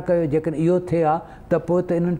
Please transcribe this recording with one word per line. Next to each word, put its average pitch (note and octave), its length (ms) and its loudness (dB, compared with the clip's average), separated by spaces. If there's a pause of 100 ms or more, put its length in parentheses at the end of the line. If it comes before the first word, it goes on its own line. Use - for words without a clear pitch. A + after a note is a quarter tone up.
ڪيو. E3+ 180 2
جيڪڏهن D#3 340 -2
اهو F3 200 2
ٿئي E3+ 240 0
ها، D#3 140 2 (320)
ته E3+ 80 2
پوءِ F3 300 0
ته F3 80 0
انهن F3 240 0